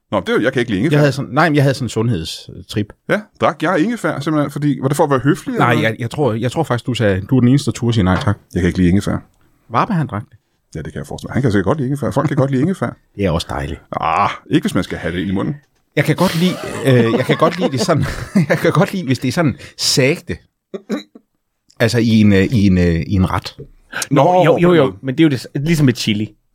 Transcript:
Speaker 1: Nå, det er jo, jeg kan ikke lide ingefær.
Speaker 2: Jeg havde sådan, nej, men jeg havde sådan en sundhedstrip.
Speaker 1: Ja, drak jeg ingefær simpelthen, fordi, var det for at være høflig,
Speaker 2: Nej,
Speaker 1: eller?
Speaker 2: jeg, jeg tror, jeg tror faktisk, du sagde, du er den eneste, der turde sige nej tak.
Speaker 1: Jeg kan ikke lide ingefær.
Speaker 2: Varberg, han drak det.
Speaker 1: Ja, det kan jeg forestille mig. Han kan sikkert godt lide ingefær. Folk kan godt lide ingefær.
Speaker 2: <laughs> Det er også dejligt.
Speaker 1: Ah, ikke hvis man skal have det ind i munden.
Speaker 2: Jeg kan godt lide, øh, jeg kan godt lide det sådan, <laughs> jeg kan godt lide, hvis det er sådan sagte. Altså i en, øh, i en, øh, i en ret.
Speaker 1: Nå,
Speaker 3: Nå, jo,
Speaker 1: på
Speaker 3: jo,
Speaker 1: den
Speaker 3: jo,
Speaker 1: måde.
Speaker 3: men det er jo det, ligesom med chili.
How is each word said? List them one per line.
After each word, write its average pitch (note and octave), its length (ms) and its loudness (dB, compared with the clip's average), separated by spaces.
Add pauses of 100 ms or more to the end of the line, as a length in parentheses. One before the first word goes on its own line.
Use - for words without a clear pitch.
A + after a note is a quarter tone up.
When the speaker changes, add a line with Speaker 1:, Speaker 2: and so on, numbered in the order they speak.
(100)
Speaker 1:
Nå, - 100 0
det - 80 -6
er - 40 -2
jo, A3 80 2
jeg C3 120 0
kan B2+ 80 0
ikke A#2+ 100 -4
lide F#2+ 100 0
ingefær. C#3+ 160 0
Speaker 2:
Jeg C#3+ 40 4
havde C#3+ 120 2
sådan, B2+ 220 -8
nej, D#3+ 140 2
men D3 80 0
jeg C#3 80 4
havde C#3 100 2
sådan C3 100 -6
en G#2 40 -6
sundhedstrip. G#2+ 1040 -6 (160)
Speaker 1:
Ja, G3 120 0 (200)
drak C#3+ 220 0
jeg E3+ 180 0
ingefær F#3 400 -2
simpelthen, D3 300 -2
fordi, D3 320 -2
var C3+ 60 -2
det C#3+ 80 0
for F3 80 2
at C#3+ 60 0
være C3+ 80 2
høflig, F3+ 400 0
Speaker 2:
Nej, B2 120 2
Speaker 1:
eller? A#2 180 2
Speaker 2:
jeg, A2 100 -2
jeg A#2 120 -6
tror, C3+ 220 -2
jeg A#2 200 -4
tror E3 100 -2
faktisk, B2 240 -4
du B2 80 -2
sagde, G2+ 260 2
du A2+ 160 0
er B2 40 4
den A#2+ 80 6
eneste, C3+ 220 4
der - 40 -2
turde A#2 200 -2
sige G#2+ 100 2
nej F2+ 160 4
tak. - 180 -2 (160)
Speaker 1:
Jeg F2+ 80 0
kan F2+ 60 2
ikke E2+ 100 0
lide F2 100 4
ingefær. F#2 280 0 (540)
Speaker 2:
Varberg, E3+ 260 0
han D3 100 0
drak G#2 240 -8
det. - 80 -20 (360)
Speaker 1:
Ja, D#2 80 -10
det D2+ 100 -12
kan - 60 -10
jeg C#2+ 80 -10
forestille - 220 -12
mig. - 40 -10
Han A2+ 100 0
kan C3 100 2
sikkert G#2 120 2
godt D3+ 140 0
lide B2+ 100 -4
ingefær. C#3 220 -4
Folk C3+ 180 0
kan C#3+ 80 -4
godt C#3 140 2
lide B2+ 120 0
ingefær. D#3 420 -2
Speaker 2:
<laughs> - 120 -20
Det G2+ 100 -2
er F2 40 2
også - 200 -2
dejligt. B1+ 300 -8 (200)
Speaker 1:
Ah, E2 300 0 (200)
ikke D#3+ 140 2
hvis G#3+ 100 -4
man F2+ 100 -2
skal E2+ 140 -8
have E2+ 160 -6
det F2+ 60 -4
ind G2 100 -4
i F#2 40 -2
munden. C#3+ 220 -4 (400)
Speaker 2:
Jeg D3 80 0
kan - 120 0
godt F3 240 0
lide, F3+ 120 0 (340)
øh, A#2+ 320 4
jeg C3 80 -2
kan C#3+ 100 0
godt E3+ 220 0
lide F3+ 120 -2
det C3 100 -4
sådan, D3+ 240 0 (240)
<laughs> E3 200 0
jeg E3+ 100 0
kan E3+ 140 0
godt F#3 200 0
lide, F#3 120 -6
hvis B2 140 -2
det B2+ 100 -4
er B2 40 -2
sådan D3+ 240 0 (220)
sagte. C#3+ 580 -2 (1400)
Altså A#2 180 2
i A#2 100 2 (120)
en, G#2 120 6
øh, F#2+ 120 6
i G2+ 220 2
en, F#2 120 4
øh, F2 220 4
i - 140 -6
en F#2 160 2
ret. - 260 -6 (540)
Speaker 1:
Nå, C#3 140 4
Speaker 3:
Nå, F3+ 200 4
jo, D3+ 80 6
Speaker 1:
på B2+ 80 2
Speaker 3:
jo, F3 100 4
Speaker 1:
den F3 60 6
Speaker 3:
jo, D3 80 6
Speaker 1:
måde. F#2+ 180 -2
Speaker 3:
men C3 160 -4
det E3 60 6
er - 0 -
jo D#3 60 4
det, B2+ 240 -4
ligesom D3+ 320 2
med A#2+ 80 4
chili. G#2+ 400 -4 (200)